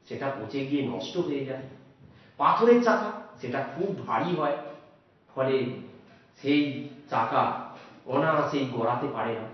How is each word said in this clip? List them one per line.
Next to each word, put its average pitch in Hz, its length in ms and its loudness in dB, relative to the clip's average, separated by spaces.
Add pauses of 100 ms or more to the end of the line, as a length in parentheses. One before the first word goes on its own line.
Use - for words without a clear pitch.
সেটা 113 300 -8
পচে 107 300 -6
গিয়ে 139 220 0
নষ্ট 117 300 -6
হয়ে 147 280 -2
যায়। 131 200 -8 (760)
পাথরের 240 440 8
চাকা, 220 260 4 (280)
সেটা 123 220 -4 (120)
খুব 185 180 -2 (160)
ভারী 170 300 0
হয়, 147 220 0 (720)
ফলে 135 260 0 (840)
সেই 147 220 4 (480)
চাকা 131 340 0 (640)
অনায়াসেই 147 680 2
গড়াতে 123 420 0
পারে 113 240 -2
না। 113 140 -10